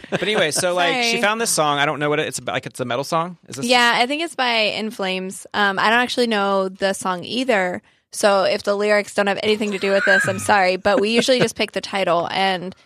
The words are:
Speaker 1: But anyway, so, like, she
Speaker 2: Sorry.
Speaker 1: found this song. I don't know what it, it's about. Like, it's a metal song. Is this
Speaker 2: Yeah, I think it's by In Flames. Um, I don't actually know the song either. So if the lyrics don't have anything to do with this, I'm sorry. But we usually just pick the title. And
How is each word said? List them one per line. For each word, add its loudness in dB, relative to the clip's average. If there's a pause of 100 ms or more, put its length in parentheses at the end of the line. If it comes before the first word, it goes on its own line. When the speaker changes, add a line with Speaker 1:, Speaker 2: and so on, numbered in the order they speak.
Speaker 1:
But -2
anyway, 0
so, 0
like, 0
she 0
Speaker 2:
Sorry. 0
Speaker 1:
found 0
this -2
song. 2
I 4
don't -2
know 0
what 0
it, -2
it's -8
about. -6
Like, -4
it's -14
a -2
metal -2
song. -4 (100)
Is -14
this -6
Speaker 2:
Yeah, 4
I 2
think -6
it's -10
by -2
In -2
Flames. -6
Um, 0
I 2
don't 4
actually 0
know 0
the -2
song -4
either. -2 (300)
So 4
if 0
the 0
lyrics 0
don't 0
have -2
anything 0
to -4
do 0
with 2
this, 4
I'm -2
sorry. 2
But 2
we 2
usually 4
just 2
pick -4
the -4
title. -2
And -2 (100)